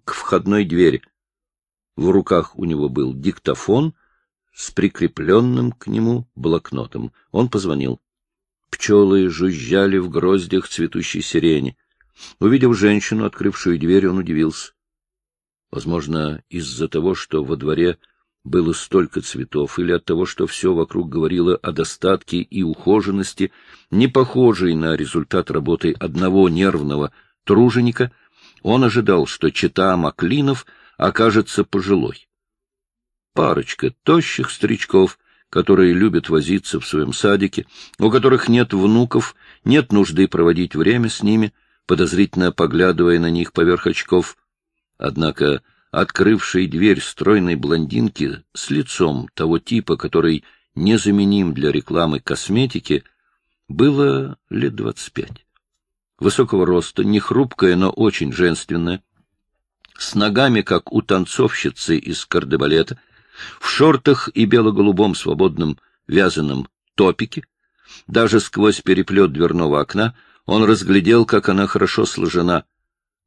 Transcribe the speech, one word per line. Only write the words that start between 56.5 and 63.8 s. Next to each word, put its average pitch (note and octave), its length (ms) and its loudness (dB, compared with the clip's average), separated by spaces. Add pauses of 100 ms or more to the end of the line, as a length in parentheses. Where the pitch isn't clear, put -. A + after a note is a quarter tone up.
роста, F2 380 0
нехрупкая, G2+ 720 2
но F#2 140 2
очень G2 420 -2
женственная, E2+ 720 -2 (920)
с - 180 -10
ногами, G#2+ 480 2
как - 300 -2
у A2+ 80 2
танцовщицы F#2 960 -2
из - 300 -6
кардебалета — D2+ 720 0 (640)
в - 80 -8
шортах C#3 640 2